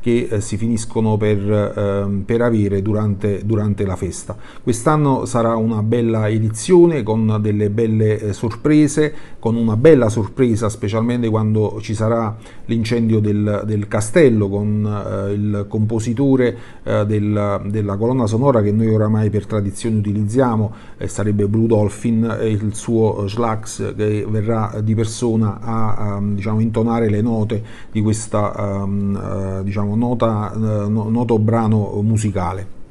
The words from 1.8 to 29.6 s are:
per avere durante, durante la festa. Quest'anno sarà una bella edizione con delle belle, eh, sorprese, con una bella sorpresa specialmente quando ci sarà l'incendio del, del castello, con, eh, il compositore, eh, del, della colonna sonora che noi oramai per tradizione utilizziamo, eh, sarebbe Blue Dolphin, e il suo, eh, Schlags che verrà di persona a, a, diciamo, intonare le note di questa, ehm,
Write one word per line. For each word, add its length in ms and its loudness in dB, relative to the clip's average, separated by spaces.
per 160 2
avere 400 2
durante, 640 0
durante 420 0
la 80 -2
festa. 420 -8
Quest'anno 680 2
sarà 280 0
una 300 0
bella 440 2
edizione 760 4
con 360 2
delle 300 0
belle, 480 2
eh, 140 -4
sorprese, 840 2
con 160 0
una 220 2
bella 320 8
sorpresa 600 0
specialmente 600 -2
quando 520 0
ci 140 -6
sarà 420 0
l'incendio 560 2
del, 440 0
del 220 -2
castello, 600 4
con, 360 -2
eh, 500 -4
il 340 -2
compositore, 880 2
eh, 240 0
del, 600 0
della 300 -2
colonna 300 0
sonora 340 2
che 120 2
noi 160 2
oramai 420 2
per 160 -2
tradizione 520 -2
utilizziamo, 760 0
eh, 80 -6
sarebbe 400 0
Blue 220 2
Dolphin, 720 0
e 80 0
il 260 -2
suo, 500 0
eh, 40 -4
Schlags 680 -4
che 320 0
verrà 540 -2
di 140 0
persona 640 0
a, 340 0
a, 260 -2
diciamo, 380 -2
intonare 500 0
le 140 0
note 400 -2
di 100 -2
questa, 800 -2
ehm, 760 -4